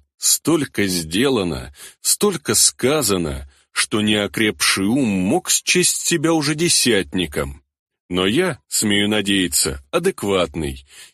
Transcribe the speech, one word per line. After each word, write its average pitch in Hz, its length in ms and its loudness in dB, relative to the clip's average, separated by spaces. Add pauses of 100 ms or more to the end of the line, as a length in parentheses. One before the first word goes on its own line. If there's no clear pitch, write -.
(180)
столько 139 680 0
сделано, 90 880 -2 (280)
столько - 540 0
сказано, 98 960 0 (200)
что - 300 -2
неокрепший 107 840 0
ум 123 220 2
мог 101 420 0
счесть - 480 2
себя 165 360 0
уже 156 220 0
десятником. 92 1040 0 (480)
Но 90 160 0
я, 143 340 0 (100)
смею 104 400 0
надеяться, 95 840 0
адекватный 90 920 -2 (280)